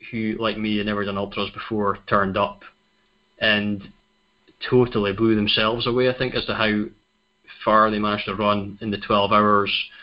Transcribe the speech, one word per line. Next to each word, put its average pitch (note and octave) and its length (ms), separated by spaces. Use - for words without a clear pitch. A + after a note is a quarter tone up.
who, A2 280
like G#2+ 180
me, G#2+ 200
had G2+ 80
never G#2 200
done G2 120
ultras G2+ 340
before, G2+ 460
turned G2 300
up G2+ 240
and G#2 420
totally A#2 440
blew A2 220
themselves A2 520
away, B2+ 220
I B2+ 80
think, B2+ 180
as A2+ 100
to G#2 100
how G#2+ 280
far G#2+ 260
they G#2 80
managed G#2 260
to G2 100
run G2+ 460
in A2 100
the G2+ 80
twelve G2+ 320
hours, G#2 400